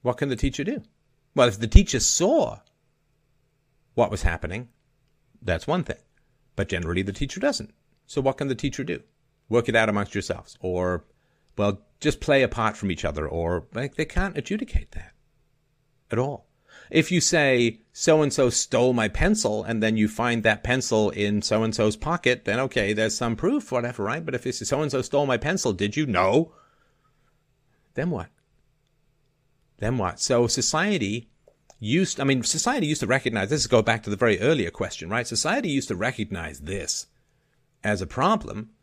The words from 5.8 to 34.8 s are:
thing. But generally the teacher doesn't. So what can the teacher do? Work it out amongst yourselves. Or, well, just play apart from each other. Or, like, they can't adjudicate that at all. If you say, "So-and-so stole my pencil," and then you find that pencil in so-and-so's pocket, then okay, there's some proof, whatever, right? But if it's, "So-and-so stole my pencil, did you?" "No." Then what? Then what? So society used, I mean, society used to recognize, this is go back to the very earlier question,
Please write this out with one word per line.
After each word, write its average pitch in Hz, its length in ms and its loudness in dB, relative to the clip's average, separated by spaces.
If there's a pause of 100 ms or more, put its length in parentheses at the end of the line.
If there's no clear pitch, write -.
thing. - 160 -8 (560)
But 101 140 -2
generally 87 340 -2
the 98 100 -4
teacher 143 280 -6
doesn't. - 340 -2 (320)
So - 140 -4
what 131 160 0
can 139 100 -4
the 131 80 -2
teacher 120 300 -6
do? 80 180 -6 (460)
Work 113 200 2
it 110 60 -2
out 110 140 4
amongst 101 260 -2
yourselves. - 460 -8
Or, 90 440 -2 (520)
well, 101 260 0 (160)
just - 220 -2
play 135 220 4
apart 110 340 0
from 95 160 -4
each - 140 -4
other. 76 200 -4
Or, 85 480 -2
like, 135 220 -6
they 156 80 -2
can't 185 340 -2
adjudicate - 540 -4
that - 200 -14 (1000)
at 110 80 -2
all. 131 280 -6 (420)
If 156 220 2
you 175 100 2
say, 131 600 2 (120)
"So-and-so 147 580 4
stole 123 420 2
my 113 160 2
pencil," 147 560 0
and 113 180 -2
then 110 140 2
you 107 100 4
find 117 380 -2
that 107 180 2
pencil 120 480 2
in 104 320 0
so-and-so's 110 540 0
pocket, 135 480 0
then 110 160 0
okay, 110 320 0
there's 107 240 0
some 117 180 -2
proof, 247 380 -2
whatever, 120 320 -4
right? 139 200 -4
But 131 120 -6
if - 100 -6
it's, 123 220 -6
"So-and-so 139 340 0
stole 143 240 0
my 127 100 2
pencil, 135 360 -2
did 104 240 -2
you?" 151 100 0
"No." 107 460 4 (1400)
Then 160 160 -2
what? 92 180 -6 (1500)
Then 120 200 -2
what? 92 220 -4
So 120 260 4
society 131 840 0 (520)
used, 147 400 0
I 135 40 -2
mean, 131 200 2
society 233 420 0
used 151 140 -2
to 113 80 -2
recognize, 110 420 0
this 147 120 0
is - 40 -2
go 117 160 6
back 110 220 0
to 101 60 -8
the 101 60 -4
very 110 220 2
earlier 113 320 0
question, 87 400 -8